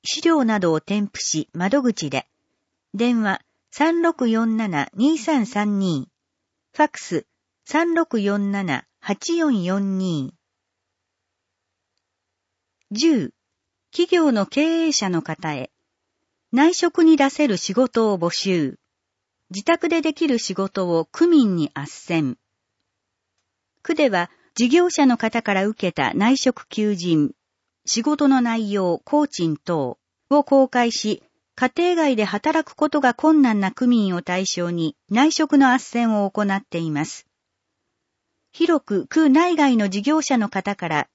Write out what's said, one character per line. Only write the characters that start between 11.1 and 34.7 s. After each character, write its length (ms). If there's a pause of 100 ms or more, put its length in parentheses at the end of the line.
十、 400 (580)
企 220
業 180
の 160
経 140
営 320
者 160
の 120
方 320
へ。 200 (800)
内 220
職 280
に 140
出 120
せ 200
る 80
仕 180
事 380
を 60
募 120
集。 480 (720)
自 140
宅 240
で 120
で 140
き 140
る 100
仕 160
事 420
を 140
区 160
民 300
に 180
斡 120
旋。 500 (1500)
区 140
で 120
は、 220 (240)
事 140
業 200
者 180
の 120
方 240
か 120
ら 120
受 220
け 40
た 220
内 240
職 300
求 260
人、 380 (520)
仕 200
事 240
の 120
内 300
容、 340
工 220
賃 300
等 420 (320)
を 140
公 240
開 240
し、 320 (320)
家 200
庭 200
外 200
で 80
働 400
く 120
こ 120
と 120
が 120
困 300
難 160
な 140
区 160
民 260
を 80
対 220
象 260